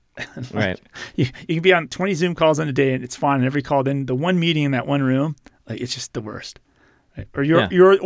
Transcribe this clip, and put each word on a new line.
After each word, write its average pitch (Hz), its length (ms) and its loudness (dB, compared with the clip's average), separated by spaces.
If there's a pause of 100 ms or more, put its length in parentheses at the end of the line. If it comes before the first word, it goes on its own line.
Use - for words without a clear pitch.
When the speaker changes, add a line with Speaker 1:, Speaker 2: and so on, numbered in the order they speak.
(160)
Speaker 1:
<laughs> - 200 -16
Like, 123 180 -12
Speaker 2:
Right. 101 260 -2 (360)
Speaker 1:
you, 139 100 0 (220)
you 165 80 -2
can 165 60 -4
be 185 100 6
on 165 160 2
twenty 190 260 -4
Zoom 175 220 0
calls 156 240 2
in 156 80 -4
a 139 40 -4
day 135 220 2
and 127 80 -6
it's 123 140 -12
fine. 143 220 0
And 127 80 2
every 139 160 -2
call, 139 200 -2
then 139 240 -4
the 131 80 -2
one 175 240 0
meeting 165 240 0
in 143 80 0
that 127 160 -2
one 143 160 0
room, 135 320 0 (340)
like, 110 120 -8
it's 120 140 -8
just - 180 -14
the 127 80 -6
worst. - 400 -16 (580)
Right? - 160 -12
Or 139 80 -2
your, 156 180 4
Speaker 2:
Yeah. 101 120 0
Speaker 1:
your, 185 340 8